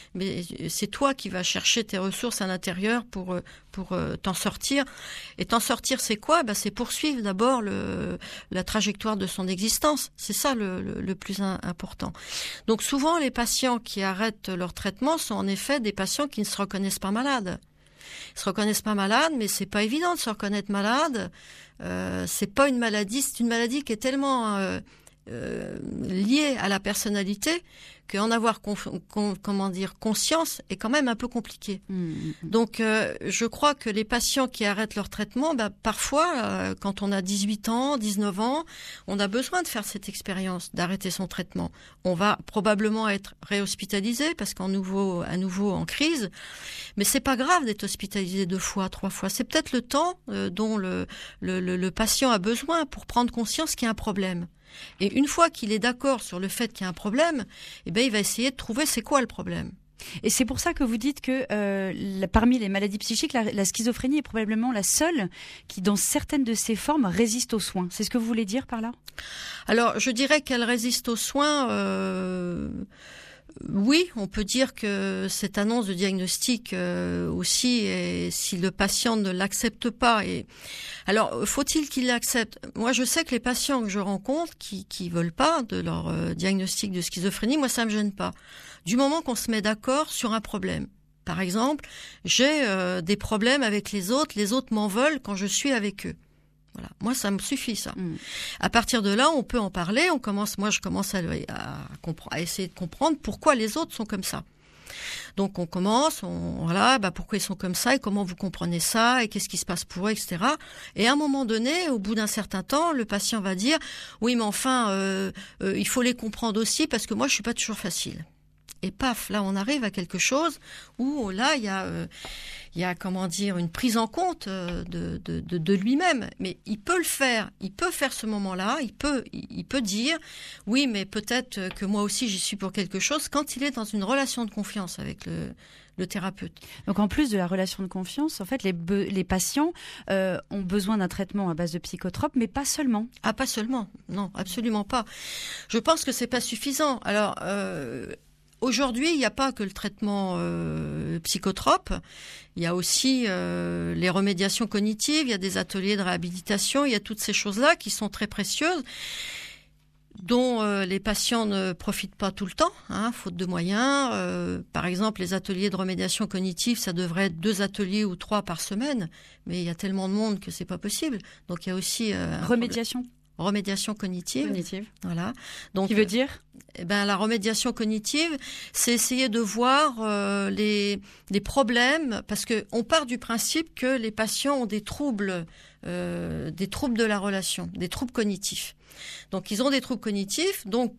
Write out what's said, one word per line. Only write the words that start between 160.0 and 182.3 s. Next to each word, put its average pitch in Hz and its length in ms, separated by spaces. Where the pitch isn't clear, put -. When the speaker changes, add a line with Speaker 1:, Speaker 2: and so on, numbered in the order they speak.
Speaker 1:
dont, 247 380
euh, 202 240
les 190 160
patients 220 460
ne 190 260
profitent - 440
pas 196 160
tout 202 120
le 180 80
temps, 339 200
hein, 214 220
faute 180 240
de 185 100
moyens. 226 640
Euh, 180 480
par 160 100
exemple, 185 380
les 180 100
ateliers 190 380
de 185 60
remédiation 185 500
cognitive, 190 520
ça 185 140
devrait 180 340
être 165 140
deux 202 220
ateliers 202 420
ou 180 100
trois 208 280
par 175 180
semaine. 220 480
Mais 180 140
il 175 40
y 170 60
a 165 40
tellement 190 320
de 190 60
monde 208 260
que 180 120
c'est 175 160
pas 180 100
possible. 214 400
Donc, 175 160
il 190 60
y - 20
a 185 40
aussi, 202 360
euh, 170 300
un - 20
Speaker 2:
Remédiation. 233 560
Speaker 1:
problème. - 160
Remédiation 196 560
cognitive. 208 540
Speaker 2:
Cognitive. 190 380
Speaker 1:
Voilà. 175 300
Donc, 190 160
Speaker 2:
Qui 214 60
veut 214 100
dire ? 240 240
Speaker 1:
eh 180 100
ben, 202 220
la 202 100
remédiation 220 560
cognitive, 240 640
c'est - 180
essayer 247 380
de 226 100
voir, 247 600
euh, 202 500
les, 202 500
les 202 100
problèmes, 247 880
parce 208 180